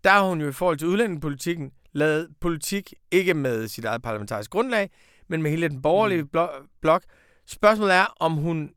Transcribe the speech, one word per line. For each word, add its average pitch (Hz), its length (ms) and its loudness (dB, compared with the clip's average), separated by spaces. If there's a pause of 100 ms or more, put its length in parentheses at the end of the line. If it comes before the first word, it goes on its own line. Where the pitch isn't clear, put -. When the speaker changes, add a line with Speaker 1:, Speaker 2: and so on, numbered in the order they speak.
Speaker 1:
der 190 60 6
har 202 120 8
hun 180 180 0
jo 147 80 -4
i 139 40 -6
forhold 170 260 0
til 165 100 -4
udlændingepolitikken 165 800 -2 (220)
lavet 156 360 0 (120)
politik, 175 540 -4 (160)
ikke 180 240 2
med 120 340 -2
sit 113 160 -12
eget 113 180 -4
parlamentariske 107 480 -8
grundlag, 220 400 -2 (380)
men 160 140 -4
med 151 80 0
hele 165 180 0
den 135 140 -6
borgerlige 180 400 2
Speaker 2:
Mm. 151 140 -10
Speaker 1:
blo-, 147 300 -2 (140)
blok. 165 220 2 (440)
Spørgsmålet 208 480 4
er, 190 260 4
om 165 120 2
hun 156 440 -4